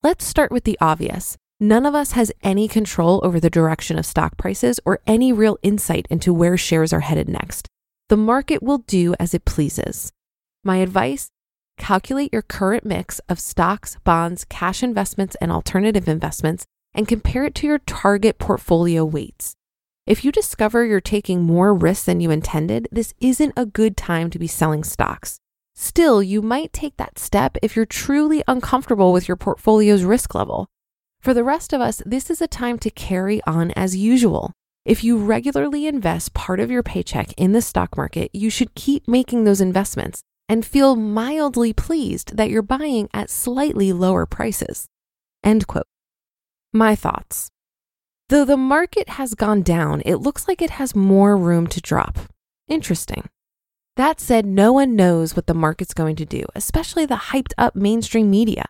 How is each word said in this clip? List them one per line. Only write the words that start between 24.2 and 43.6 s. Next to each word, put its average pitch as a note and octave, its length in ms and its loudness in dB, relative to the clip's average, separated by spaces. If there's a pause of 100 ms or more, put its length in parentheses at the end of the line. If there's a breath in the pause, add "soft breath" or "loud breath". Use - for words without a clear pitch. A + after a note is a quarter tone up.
to E3+ 80 -12
be E3 80 -6
selling D#3 360 -2
stocks. - 560 -6 (340)
Still, C#4 480 4
you G3+ 200 -2
might B3+ 320 -4
take - 240 -8
that - 200 -10
step - 440 -2
if - 160 -2
you're A3+ 80 0
truly D4+ 600 0
uncomfortable A#3+ 680 2
with F3+ 160 0
your F3+ 80 -2
portfolio's G#3 680 4
risk G#3+ 320 0
level. - 320 -4 (540)
For C4 120 0
the A#3+ 120 2
rest D4+ 260 -2
of C#4 80 -2
us, A3+ 260 -4
this B3+ 240 -6
is E4+ 120 -4
a E4 60 -2
time A#3+ 320 -6
to A3 100 -4
carry G3 560 -4
on E3 260 0
as F#3 240 -4
usual. A3+ 560 2 (320)
If A3+ 200 0
you A#3 160 2
regularly C#4 680 -2
invest G3 480 -4
part - 260 -4
of A#3 120 -2
your B3 100 0
paycheck - 520 -6
in F#3 180 2
the A3+ 100 4
stock - 340 -4
market, - 380 -4
you G#3 160 -2
should - 240 -2
keep - 340 -2
making A#3+ 360 2
those G3+ 180 4
investments - 600 -4 (260)
and A3+ 160 0
feel C4+ 300 4
mildly A#3 760 -2
pleased - 640 -4
that G#3+ 140 2
you're G#3+ 140 0
buying C4 500 -2
at G#3 160 -6
slightly B3 640 0